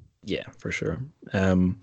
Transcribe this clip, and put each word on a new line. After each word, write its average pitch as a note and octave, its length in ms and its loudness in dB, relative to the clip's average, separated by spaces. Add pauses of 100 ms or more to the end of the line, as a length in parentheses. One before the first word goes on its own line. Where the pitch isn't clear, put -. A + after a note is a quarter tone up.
(260)
Yeah, F2 180 -4 (140)
for - 140 -8
sure. - 280 -4 (340)
Um, F#2 500 4